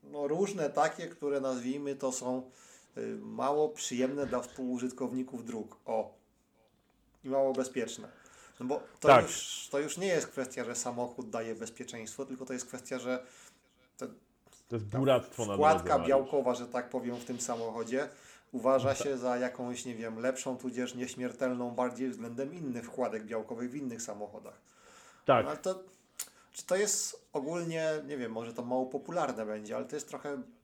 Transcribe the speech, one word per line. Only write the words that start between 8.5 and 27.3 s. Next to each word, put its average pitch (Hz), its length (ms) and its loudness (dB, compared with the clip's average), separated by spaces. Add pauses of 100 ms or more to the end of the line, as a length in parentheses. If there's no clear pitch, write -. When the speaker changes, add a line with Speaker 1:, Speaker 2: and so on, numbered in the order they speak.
Speaker 1:
No 123 60 -6
bo 131 140 0 (200)
to - 80 8
Speaker 2:
Tak. 127 140 12
Speaker 1:
już, - 480 -4
to 139 80 0
już 147 200 -2
nie 190 80 0
jest 165 200 2
kwestia, 127 380 -4
że 117 100 -4
samochód 120 560 -4
daje 113 240 -2
bezpieczeństwo, 113 720 -10
tylko 131 200 -10
to 135 60 -8
jest 123 140 -6
kwestia, 127 320 -8
że 127 280 -2 (720)
te 127 80 -6 (600)
Speaker 2:
To 120 80 -2
jest 104 140 -4
Speaker 1:
ta 123 80 -2
Speaker 2:
buractwo 127 480 4
na 101 80 0
Speaker 1:
wkładka 156 300 6
Speaker 2:
drodze, 139 140 4
Mariusz. - 100 2
Speaker 1:
białkowa, 135 460 4
że 120 120 -6
tak 120 240 -4
powiem, 120 260 -4
w 120 80 -10
tym 123 160 -6
samochodzie 117 680 -2 (440)
uważa 131 420 4
Speaker 2:
Tak. - 40 -2
Speaker 1:
się 139 200 0
za 123 180 2
jakąś, 123 480 -2
nie 123 100 -6
wiem, 113 240 -6
lepszą, 127 380 -2
tudzież 123 380 -4
nieśmiertelną 123 760 -2
bardziej 123 400 0
względem 117 440 -6
innych 127 300 -6
wkładek 110 400 -2
białkowych 113 460 -4
w 127 40 -12
innych 123 280 -6
samochodach. 104 580 -10 (640)
Speaker 2:
Tak. 120 200 8
Speaker 1:
No 147 60 -2
ale 151 100 -4
to, 190 220 -2 (680)
czy - 140 -14
to 180 100 2
jest - 560 0